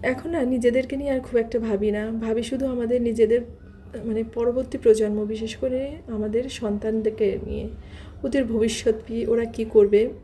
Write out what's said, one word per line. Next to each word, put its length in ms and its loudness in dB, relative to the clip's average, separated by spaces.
এখন 280 -2
না 140 0
নিজেদেরকে 520 2
নিয়ে 140 -4
আর 100 2
খুব 180 -2
একটা 200 0
ভাবি 320 0
না, 200 -2
ভাবি 320 -2
শুধু 240 -4
আমাদের 360 0
নিজেদের, 380 4
মানে 200 -2
পরবর্তী 540 -2
প্রজন্ম, 460 4
বিশেষ 320 -6
করে 340 -2
আমাদের 420 -2
সন্তানদেরকে 1000 0
নিয়ে, 220 -6
ওদের 220 0
ভবিষ্যৎ 500 0
কী, 200 -4
ওরা 180 2
কী 200 -6
করবে 460 6